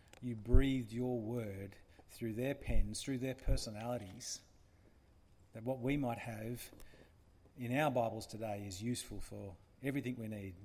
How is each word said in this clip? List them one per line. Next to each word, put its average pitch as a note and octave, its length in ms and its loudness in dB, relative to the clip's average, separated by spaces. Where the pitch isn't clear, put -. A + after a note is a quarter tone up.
you B2 140 -6
breathed B2 580 8
your B2 260 0
word G#2 560 -6
through A2+ 240 -4
their C3 200 0
pens, G#2+ 460 4
through C3+ 160 -2
their B2+ 180 -2
personalities, A2 1080 -2
that A2+ 100 -12
what B2+ 160 -2
we C3+ 160 0
might A#2+ 220 0
have A#2 440 -8
in B2 200 0
our D3+ 120 4
Bibles A2+ 360 0
today G#2+ 400 -6
is F#2+ 160 -8
useful A#2 380 -4
for G2+ 340 -10
everything C3 340 -2
we A2 100 -6
need G2 260 -8